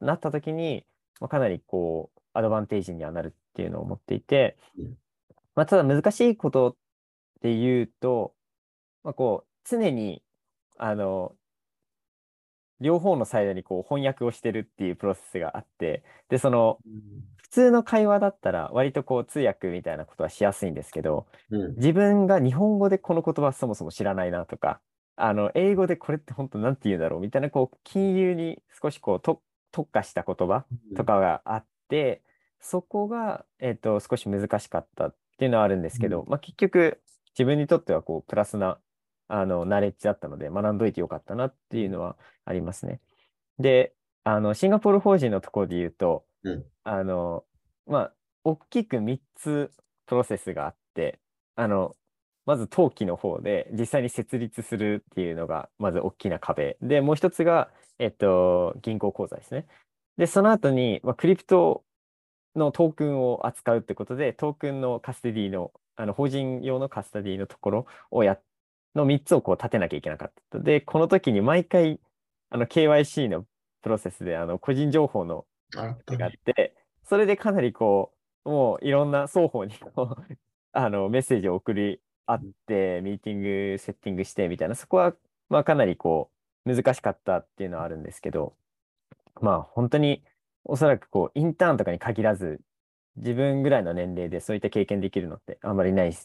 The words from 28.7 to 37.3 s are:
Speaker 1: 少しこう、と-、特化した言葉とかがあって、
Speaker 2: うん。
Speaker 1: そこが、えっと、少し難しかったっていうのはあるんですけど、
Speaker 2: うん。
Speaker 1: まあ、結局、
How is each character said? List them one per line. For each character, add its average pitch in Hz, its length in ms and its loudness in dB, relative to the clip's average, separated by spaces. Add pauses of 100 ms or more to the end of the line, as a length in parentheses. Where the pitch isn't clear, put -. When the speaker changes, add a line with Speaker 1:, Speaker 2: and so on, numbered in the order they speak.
Speaker 1:
少 147 80 -2
し - 100 -8
こ 98 160 -2
う、 - 60 -4
と-、 - 220 -2 (280)
特 - 200 -8
化 101 120 2
し - 100 -16
た 85 100 -4
言 92 120 -4 (120)
葉 110 180 0 (300)
と - 100 -2
か 104 140 4
が 87 260 2
あ 110 120 -4
っ - 80 -10 (240)
て、 147 280 0
Speaker 2:
う - 20 -20
ん。 - 20 -20 (380)
Speaker 1:
そ - 220 -6
こ 208 260 -6
が、 226 380 -6 (140)
え 127 120 -2
っ 104 40 -4
と、 107 240 0
少 - 180 -4
し - 100 -8
難 101 320 -2
し - 80 -10
か - 120 -4
っ - 160 -10
た 76 140 -2
っ - 60 -12 (220)
て 131 80 0
い - 40 2
う - 20 2
の 113 80 4
は 107 40 6
あ 104 40 4
る 95 100 2
ん 87 60 -4
で 80 80 -6
す 120 80 -10
け 113 100 0
ど、 87 120 -2
Speaker 2:
う - 40 -14
ん。 - 40 -16
Speaker 1:
ま 147 80 -2
あ、 - 20 -6
結 - 180 -18
局、 180 440 2 (340)